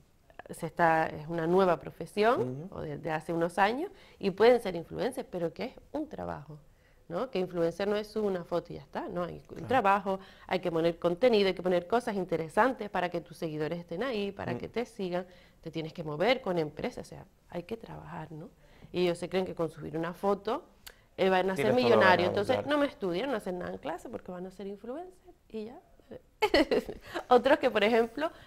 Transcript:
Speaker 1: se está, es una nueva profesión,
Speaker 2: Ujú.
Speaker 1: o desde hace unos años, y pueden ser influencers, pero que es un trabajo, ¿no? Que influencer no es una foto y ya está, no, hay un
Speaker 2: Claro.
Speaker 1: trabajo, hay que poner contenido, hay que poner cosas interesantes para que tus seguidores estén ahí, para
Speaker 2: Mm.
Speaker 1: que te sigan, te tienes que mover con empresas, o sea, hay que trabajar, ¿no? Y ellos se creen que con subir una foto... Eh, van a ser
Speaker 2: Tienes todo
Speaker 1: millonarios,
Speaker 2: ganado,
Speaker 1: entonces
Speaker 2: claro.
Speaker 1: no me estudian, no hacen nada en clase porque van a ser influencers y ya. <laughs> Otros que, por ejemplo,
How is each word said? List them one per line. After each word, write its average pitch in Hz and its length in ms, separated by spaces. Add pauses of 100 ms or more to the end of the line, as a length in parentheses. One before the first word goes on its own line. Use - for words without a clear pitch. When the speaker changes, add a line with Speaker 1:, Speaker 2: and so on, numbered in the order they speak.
(500)
Speaker 1:
se - 160
está, 160 400
es 151 220
una 165 200
nueva 180 320
profesión, 208 600 (260)
Speaker 2:
Ujú. - 100
Speaker 1:
o - 40
desde 156 300
hace 160 220
unos 170 260
años, 254 320 (280)
y 190 120
pueden 233 300
ser 180 140
influencers, 170 560
pero 170 220
que 196 120
es 262 80 (180)
un 302 180
trabajo, 160 480 (500)
¿no? 208 220
Que - 100
influencer 175 480
no 208 80
es 208 200
una 196 280
foto 165 300
y 156 40
ya 151 40
está, 294 260
no, 175 180
hay 156 100 (140)
un - 80
Speaker 2:
Claro. - 100
Speaker 1:
trabajo, 196 520 (280)
hay 185 120
que 180 120
poner 165 260
contenido, 202 520
hay 185 40
que 185 80
poner 175 260
cosas 226 280
interesantes 190 720
para 180 200
que 170 120
tus 160 160
seguidores 156 420
estén 175 220
ahí, 208 300
para 196 220
Speaker 2:
Mm. 120 40
Speaker 1:
que - 120
te 240 160
sigan, 185 400 (360)
te 165 80
tienes 160 240
que 170 100
mover 160 380
con 180 160
empresas, 160 480
o - 40
sea, 147 160 (240)
hay 175 140
que 226 140
trabajar, 156 540
¿no? 160 180 (420)
Y 180 120
ellos 175 160
se 170 100
creen 185 160
que 175 80
con 165 160
subir 156 260
una 165 200
foto... 202 480 (540)
Eh, 190 120
van 185 200
a 190 60
ser - 120
Speaker 2:
Tienes 220 80
todo 247 80
Speaker 1:
millonarios, 208 340
Speaker 2:
ganado, 175 120
Speaker 1:
entonces 202 260
Speaker 2:
claro. 269 140
Speaker 1:
no 294 100
me 285 80
estudian, 196 420
no 233 80
hacen 185 220
nada 175 140
en 190 40
clase 311 320
porque - 220
van 180 160
a 185 40
ser 196 160
influencers 285 680 (140)
y 214 160
ya. 269 140 (640)
<laughs> - 880
Otros 254 300
que, 269 100
por 208 140
ejemplo, 233 480 (160)